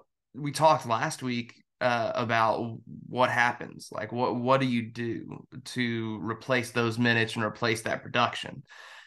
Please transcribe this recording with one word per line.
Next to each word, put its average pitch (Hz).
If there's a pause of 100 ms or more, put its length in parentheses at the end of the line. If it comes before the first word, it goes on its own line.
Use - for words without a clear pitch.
(320)
we 143
talked 147
last 120
week, 120 (260)
uh, 113
about 113 (300)
what 123
happens, -
like, -
what, 123
what 127
do 135
you 117
do 117 (200)
to 113
replace 117
those 117
minutes 117
and 113
replace 113
that -
production? - (440)